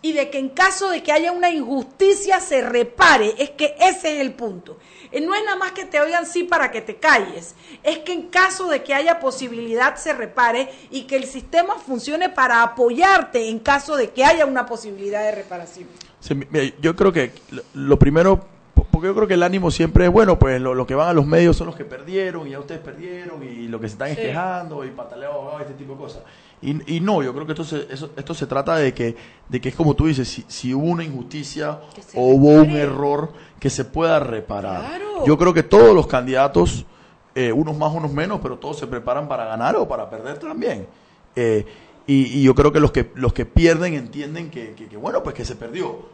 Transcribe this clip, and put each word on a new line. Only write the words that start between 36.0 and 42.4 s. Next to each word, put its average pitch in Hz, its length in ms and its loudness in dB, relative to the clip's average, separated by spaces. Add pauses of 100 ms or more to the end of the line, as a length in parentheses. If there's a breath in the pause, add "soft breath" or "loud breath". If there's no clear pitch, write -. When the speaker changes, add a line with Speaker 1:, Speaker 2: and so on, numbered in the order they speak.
Speaker 2:
candidatos, 135 800 0 (480 soft breath)
eh, 123 180 0
unos 151 240 -2
más, 151 200 -2
unos 151 180 -6
menos, 175 300 -4
pero 123 160 -8
todos 143 180 -10
se - 80 -10
preparan 123 420 -6
para 120 180 -6
ganar 113 300 -2
o 165 120 0
para 110 200 -8
perder 120 300 -12
también. 151 480 -8 (500 soft breath)
Eh, 110 300 0 (400 loud breath)
y, 139 200 4 (140)
y 139 40 4